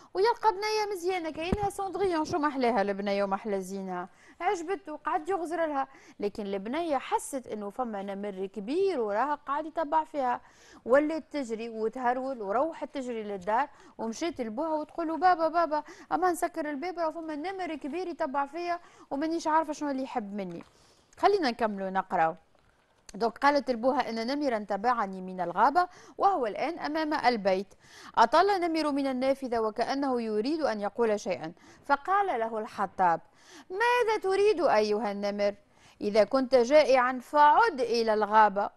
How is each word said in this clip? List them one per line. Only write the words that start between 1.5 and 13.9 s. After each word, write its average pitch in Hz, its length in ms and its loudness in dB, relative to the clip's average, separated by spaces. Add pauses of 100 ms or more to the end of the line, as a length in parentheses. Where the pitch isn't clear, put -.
سوندغيون، 359 540 -2
شو 330 140 -4
محلاها 254 440 0
البنية 202 420 -2
ومحلى 196 360 -4
زينها، 185 480 -8 (320)
عجبته، 339 560 -4
قعد 320 320 -4
يغزر 330 380 -2
لها. 277 220 -4 (320)
لكن 202 260 -6
البنية 254 520 -4
حست 285 480 -4
إنه 208 240 -8
فما 220 320 -6
نمر 196 440 -6
كبير 277 540 -2
وراها 226 340 0
قاعد 294 320 -4
يتبع 311 380 -2
فيها، 254 360 -2 (440)
ولات 294 480 4
تجري 233 360 -6
وتهرول 240 760 -2
وروحت 269 520 -2
تجري 247 280 -6
للدار 208 460 -2 (300)